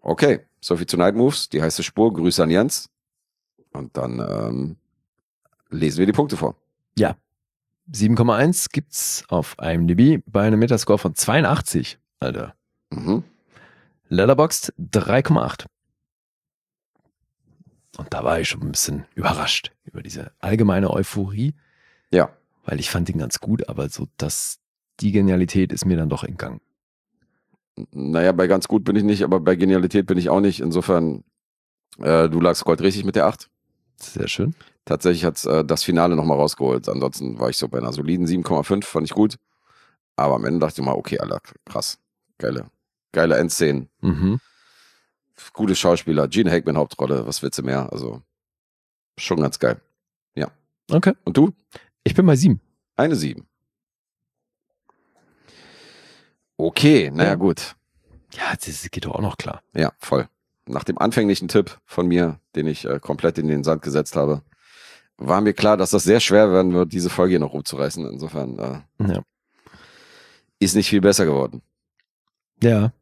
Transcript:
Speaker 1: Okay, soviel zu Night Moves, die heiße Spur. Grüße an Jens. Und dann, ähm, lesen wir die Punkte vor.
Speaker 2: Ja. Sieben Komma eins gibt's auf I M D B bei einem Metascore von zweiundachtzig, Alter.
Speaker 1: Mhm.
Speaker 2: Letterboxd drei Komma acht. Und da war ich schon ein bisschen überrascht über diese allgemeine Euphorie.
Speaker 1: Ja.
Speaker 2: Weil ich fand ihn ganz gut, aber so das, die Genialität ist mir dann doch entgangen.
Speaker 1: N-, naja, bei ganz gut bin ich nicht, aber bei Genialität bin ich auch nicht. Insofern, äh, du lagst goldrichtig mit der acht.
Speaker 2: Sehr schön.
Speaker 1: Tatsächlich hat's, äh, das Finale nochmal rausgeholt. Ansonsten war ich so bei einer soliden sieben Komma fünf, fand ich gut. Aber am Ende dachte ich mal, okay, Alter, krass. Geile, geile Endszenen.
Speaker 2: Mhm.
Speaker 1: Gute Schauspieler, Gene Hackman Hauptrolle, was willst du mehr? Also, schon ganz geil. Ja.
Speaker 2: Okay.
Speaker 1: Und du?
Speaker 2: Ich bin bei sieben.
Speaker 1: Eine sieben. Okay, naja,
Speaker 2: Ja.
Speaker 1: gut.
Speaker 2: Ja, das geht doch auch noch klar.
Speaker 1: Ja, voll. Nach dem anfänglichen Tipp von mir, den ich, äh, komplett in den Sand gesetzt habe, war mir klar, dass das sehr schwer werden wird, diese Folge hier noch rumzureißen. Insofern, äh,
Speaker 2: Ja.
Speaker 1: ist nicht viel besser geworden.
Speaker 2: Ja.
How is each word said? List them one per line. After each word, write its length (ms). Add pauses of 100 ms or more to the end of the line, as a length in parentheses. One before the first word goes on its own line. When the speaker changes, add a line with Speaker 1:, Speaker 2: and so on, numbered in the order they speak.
Speaker 1:
Okay, 380 (220)
soviel 260
zu 100
Night 180
Moves, 340
die 120
heiße 220
Spur. 300
Grüße 280
an 80
Jens. 400 (840)
Und 240
dann, 220
ähm, 580 (920)
lesen 300
wir 60
die 80
Punkte 240
vor. 180 (420)
Speaker 2:
Ja. 180 (760)
Sieben 240
Komma 220
eins 320
gibt's 600
auf 320
I 120
M 140
D 80
B 320
bei 160
einem 160
Metascore 400
von 160
zweiundachtzig, 840 (220)
Alter. 360 (360)
Speaker 1:
Mhm. 320 (840)
Speaker 2:
Letterboxd 680
drei 460
Komma 220
acht. 200 (2250)
Und 160
da 100
war 160
ich 80
schon 140
ein 100
bisschen 340 (100)
überrascht 560 (120)
über 180
diese 380
allgemeine 520
Euphorie. 600 (580)
Speaker 1:
Ja. 180 (360)
Speaker 2:
Weil 140
ich 100
fand 200
ihn 80
ganz 220
gut, 280
aber 220
so 180 (100)
das, 420 (400)
die 120
Genialität 640
ist 120
mir 120
dann 120
doch 140
entgangen. 380 (1120)
Speaker 1:
N-, 160
naja, 400
bei 160
ganz 200
gut 160
bin 120
ich 80
nicht, 200
aber 160
bei 160
Genialität 500
bin 120
ich 120
auch 100
nicht. 200
Insofern, 640 (720)
äh, 320
du 100
lagst 260
goldrichtig 380
mit 120
der 100
acht. 240 (480)
Speaker 2:
Sehr 300
schön. 280 (300)
Speaker 1:
Tatsächlich 400
hat's, 200
äh, 200
das 180
Finale 320
nochmal 220
rausgeholt. 500
Ansonsten 520
war 100
ich 80
so 100
bei 120
einer 120
soliden 360
sieben 160
Komma 200
fünf, 240
fand 180
ich 80
gut. 220 (800)
Aber 200
am 100
Ende 140
dachte 220
ich 40
mal, 80
okay, 260
Alter, 220 (240)
krass. 320 (400)
Geile, 300 (440)
geile 260
Endszenen. 520 (120)
Speaker 2:
Mhm. 380 (1120)
Speaker 1:
Gute 220
Schauspieler, 520
Gene 240
Hackman 260
Hauptrolle, 480
was 160
willst 180
du 40
mehr? 300
Also, 280 (960)
schon 220
ganz 180
geil. 220 (560)
Ja. 160 (400)
Speaker 2:
Okay. 220 (100)
Speaker 1:
Und 140
du? 160 (500)
Speaker 2:
Ich 100
bin 120
bei 100
sieben. 240 (380)
Speaker 1:
Eine 180
sieben. 300 (3000)
Okay, 540
naja, 200
Speaker 2:
Ja. 40
Speaker 1:
gut. 400 (580)
Speaker 2:
Ja, 200
das 380
geht 140
doch 100
auch 60
noch 160
klar. 240 (120)
Speaker 1:
Ja, 240
voll. 300 (400)
Nach 160
dem 140
anfänglichen 500
Tipp 380
von 220
mir, 320 (160)
den 120
ich, 180
äh, 140
komplett 380
in 100
den 160
Sand 180
gesetzt 340
habe, 280 (760)
war 240
mir 120
klar, 240
dass 140
das 120
sehr 160
schwer 320
werden 220
wird, 180
diese 180
Folge 220
hier 80
noch 140
rumzureißen. 520
Insofern, 540
äh, 220 (320)
Speaker 2:
Ja. 80 (1400)
Speaker 1:
ist 160
nicht 140
viel 120
besser 240
geworden. 360 (1000)
Speaker 2:
Ja. 300 (100)